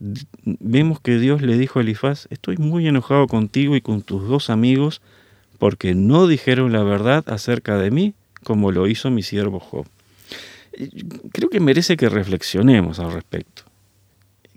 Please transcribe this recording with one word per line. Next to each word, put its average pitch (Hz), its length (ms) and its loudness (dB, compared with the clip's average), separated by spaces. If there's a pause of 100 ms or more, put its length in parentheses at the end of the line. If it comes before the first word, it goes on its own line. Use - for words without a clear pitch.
(440)
vemos 135 560 0
que 120 180 0
Dios 135 240 0
le 120 160 2
dijo 131 220 -2
a - 20 0
Elifaz, 120 480 -4
"Estoy 180 280 -8
muy 160 300 0
enojado 139 400 2
contigo 127 480 0
y 127 60 0
con 107 200 -4
tus 98 260 -8
dos 139 220 -2
amigos 131 520 0 (580)
porque 101 360 0
no 131 320 4
dijeron 131 460 2
la 107 100 2
verdad 104 440 0
acerca 107 500 -2
de 98 140 0
mí 190 220 0 (300)
como 104 280 2
lo 90 160 2
hizo 113 240 -2
mi 113 120 0
siervo 101 360 -6
Job". - 260 -12 (920)
Y - 260 -14 (280)
creo - 180 -2
que 226 100 -2
merece 160 380 2
que 123 120 2
reflexionemos 95 920 2
al 85 120 -6
respecto. - 520 -12 (920)